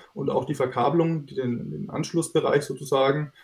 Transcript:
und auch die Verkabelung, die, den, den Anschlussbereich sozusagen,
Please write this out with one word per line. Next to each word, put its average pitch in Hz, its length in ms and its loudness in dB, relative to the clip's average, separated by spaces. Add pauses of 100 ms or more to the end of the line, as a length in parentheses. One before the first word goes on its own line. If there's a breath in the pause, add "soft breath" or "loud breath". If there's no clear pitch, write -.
(120 loud breath)
und 139 160 -6
auch 131 160 0
die 151 100 -4
Verkabelung, 143 680 2
die, - 100 -16
den, 123 360 -4
den - 180 -8
Anschlussbereich 147 760 0
sozusagen, 143 680 0 (120)